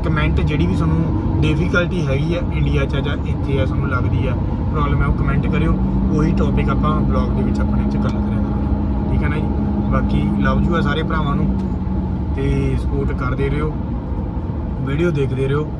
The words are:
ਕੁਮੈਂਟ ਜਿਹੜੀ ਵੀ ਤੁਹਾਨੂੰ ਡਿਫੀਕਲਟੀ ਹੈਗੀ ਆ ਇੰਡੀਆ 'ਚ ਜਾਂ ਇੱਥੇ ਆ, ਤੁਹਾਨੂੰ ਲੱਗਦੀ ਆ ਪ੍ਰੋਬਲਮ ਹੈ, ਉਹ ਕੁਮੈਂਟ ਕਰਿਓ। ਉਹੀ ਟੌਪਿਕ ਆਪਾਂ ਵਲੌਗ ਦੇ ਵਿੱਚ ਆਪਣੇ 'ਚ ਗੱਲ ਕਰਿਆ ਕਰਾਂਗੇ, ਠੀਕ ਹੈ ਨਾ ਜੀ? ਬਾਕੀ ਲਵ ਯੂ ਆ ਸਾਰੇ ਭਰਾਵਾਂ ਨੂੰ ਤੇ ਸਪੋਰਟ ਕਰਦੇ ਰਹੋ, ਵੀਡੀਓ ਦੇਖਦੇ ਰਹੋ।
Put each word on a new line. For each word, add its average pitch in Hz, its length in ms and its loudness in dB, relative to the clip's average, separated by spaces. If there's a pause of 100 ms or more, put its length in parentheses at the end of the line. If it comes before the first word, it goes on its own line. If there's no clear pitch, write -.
ਕੁਮੈਂਟ 156 360 2
ਜਿਹੜੀ 151 260 2
ਵੀ - 100 0
ਤੁਹਾਨੂੰ 160 640 0
ਡਿਫੀਕਲਟੀ 170 680 0
ਹੈਗੀ 143 280 0
ਆ 170 60 -2 (120)
ਇੰਡੀਆ 143 320 2
'ਚ 131 120 -2
ਜਾਂ 139 180 0
ਇੱਥੇ - 460 -2
ਆ, 131 40 2
ਤੁਹਾਨੂੰ 135 240 0
ਲੱਗਦੀ 131 380 0
ਆ 117 80 0 (380)
ਪ੍ਰੋਬਲਮ - 300 2
ਹੈ, - 40 2
ਉਹ - 80 2
ਕੁਮੈਂਟ - 320 0
ਕਰਿਓ। - 280 2 (380)
ਉਹੀ 160 200 2
ਟੌਪਿਕ - 360 2
ਆਪਾਂ - 320 2
ਵਲੌਗ - 300 2
ਦੇ 208 120 0
ਵਿੱਚ 208 180 0
ਆਪਣੇ - 300 2
'ਚ - 60 -2
ਗੱਲ - 140 0
ਕਰਿਆ - 100 -2
ਕਰਾਂਗੇ, - 920 0
ਠੀਕ - 120 0
ਹੈ - 60 0
ਨਾ - 80 0
ਜੀ? - 100 0 (460)
ਬਾਕੀ - 380 2 (120)
ਲਵ 135 200 2
ਯੂ 170 140 2
ਆ 165 40 2
ਸਾਰੇ 147 220 0
ਭਰਾਵਾਂ 147 340 0
ਨੂੰ - 240 0 (760)
ਤੇ 135 460 0
ਸਪੋਰਟ - 360 0
ਕਰਦੇ 135 320 -2
ਰਹੋ, 147 260 -2 (1040)
ਵੀਡੀਓ 143 300 0
ਦੇਖਦੇ 135 380 0
ਰਹੋ। 147 320 -2